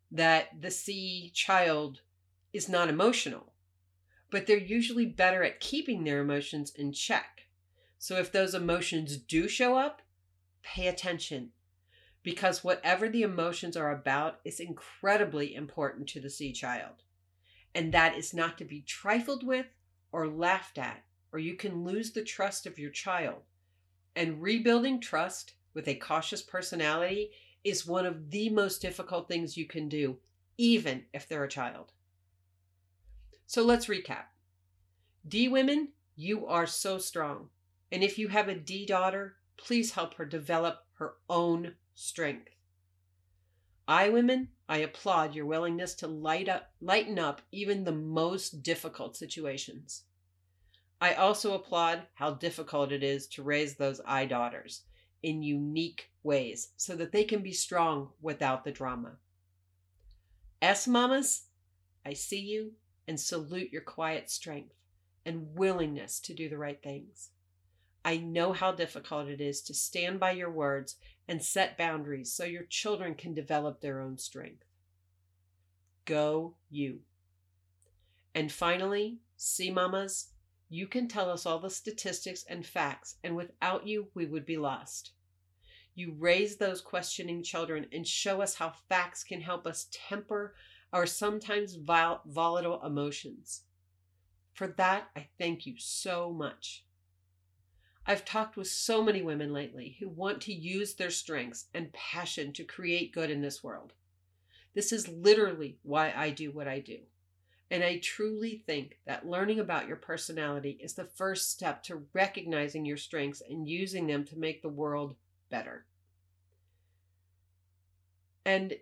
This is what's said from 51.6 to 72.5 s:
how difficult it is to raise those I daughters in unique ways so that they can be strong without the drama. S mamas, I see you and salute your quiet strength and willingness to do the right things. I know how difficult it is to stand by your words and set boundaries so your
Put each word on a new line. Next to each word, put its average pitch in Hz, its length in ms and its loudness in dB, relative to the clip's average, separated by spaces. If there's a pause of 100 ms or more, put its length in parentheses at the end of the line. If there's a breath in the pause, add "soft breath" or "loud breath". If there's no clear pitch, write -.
how 147 200 0
difficult 147 580 -2
it 139 100 0
is 139 260 0
to - 140 -12
raise 147 320 0
those 135 320 -2
I 135 200 2
daughters 120 560 -4 (420 soft breath)
in 156 180 -2
unique 147 680 -2 (120)
ways 135 540 0
so - 180 -4
that 165 160 -4
they 214 140 6
can 214 180 2
be 185 100 -8
strong 160 580 2 (100)
without 147 440 0
the 147 60 -4
drama. 123 460 -6 (1500)
S 196 240 6
mamas, 254 600 4 (600)
I 143 60 -6
see 196 280 -6
you 214 340 -4 (340)
and 160 100 -4
salute 170 540 -4
your 151 100 -8
quiet - 480 -4
strength - 440 -8 (520)
and 165 300 -6
willingness 165 640 0
to - 140 -12
do 160 140 -6
the 147 100 -6
right 143 220 -6
things. 143 500 -12 (760)
I 165 140 2
know 170 340 2
how 185 200 2
difficult 156 560 -4
it 143 120 -8
is 143 220 -2
to 147 120 -12
stand 180 460 -2
by 185 100 6
your 180 200 -2
words 139 460 -2 (340 soft breath)
and 160 120 -2
set - 340 2
boundaries 147 560 -2
so - 120 -4
your 175 180 -6